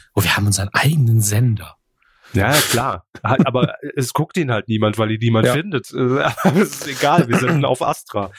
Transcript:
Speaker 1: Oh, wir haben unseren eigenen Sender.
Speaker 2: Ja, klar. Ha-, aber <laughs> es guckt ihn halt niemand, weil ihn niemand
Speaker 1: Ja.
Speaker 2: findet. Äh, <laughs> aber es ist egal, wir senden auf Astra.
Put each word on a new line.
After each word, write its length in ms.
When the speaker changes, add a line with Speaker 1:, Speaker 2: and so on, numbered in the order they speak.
Speaker 1:
Oh, 80
wir 120
haben 120
unseren 260
eigenen 480
Sender. 560
Speaker 2:
Ja, 200
klar. 540
Ha-, 220
aber 320
<laughs> 100
es 160
guckt 240
ihn 140
halt 180
niemand, 300
weil 140
ihn 80
niemand 260
Speaker 1:
Ja. 80
Speaker 2:
findet. 380
Äh, 300
<laughs> 200
aber 180
es 200
ist 80
egal, 400
wir 100
senden 260
auf 180
Astra. 560